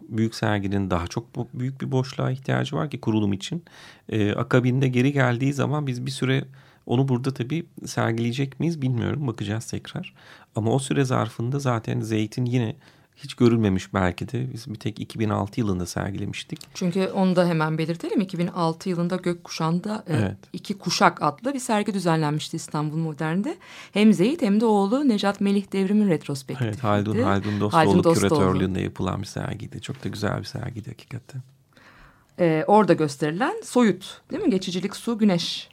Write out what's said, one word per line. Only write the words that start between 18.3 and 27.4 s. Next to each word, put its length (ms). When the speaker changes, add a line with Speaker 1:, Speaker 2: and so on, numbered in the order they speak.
Speaker 2:
bin 100
altı 420
yılında 260
Gökkuşağı'nda, 920
e, 80
Speaker 1:
Evet. 220
Speaker 2:
İki 240
Kuşak 440
adlı 320
bir 60
sergi 340
düzenlenmişti 640
İstanbul 400
Modern'de. 600
Hem 220
Zeyt 280
hem 200
de 40
oğlu 440
Necat 320
Melih 320
Devrim'in 360
retrospektifiydi. 640
Speaker 1:
Evet, 100
Haldun, 360
Haldun 400